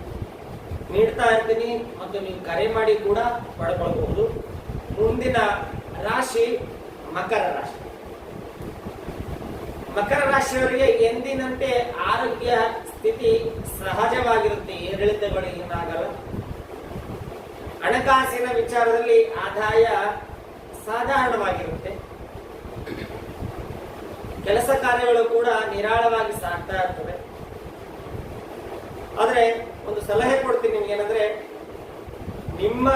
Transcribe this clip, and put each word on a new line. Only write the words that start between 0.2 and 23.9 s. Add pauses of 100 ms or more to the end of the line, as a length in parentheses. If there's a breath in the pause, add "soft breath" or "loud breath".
ನೀಡ್ತಾ
ಇರ್ತೀನಿ
ಮತ್ತು
ನೀವು
ಕರೆ
ಮಾಡಿ
ಕೂಡ (420)
ಪಡ್ಕೊಳ್ಬಹುದು. (800)
ಮುಂದಿನ (680)
ರಾಶಿ (560)
ಮಕರ
ರಾಶಿ. (2000)
ಮಕರ
ರಾಶಿಯವರಿಗೆ
ಎಂದಿನಂತೆ
ಆರೋಗ್ಯ (400)
ಸ್ಥಿತಿ (280)
ಸಹಜವಾಗಿರುತ್ತೆ,
ಏರಿಳಿತಗಳು
ಏನಾಗಲ್ಲ. (1800)
ಹಣಕಾಸಿನ
ವಿಚಾರದಲ್ಲಿ
ಆದಾಯ (1000)
ಸಾಧಾರಣವಾಗಿರುತ್ತೆ. (2500)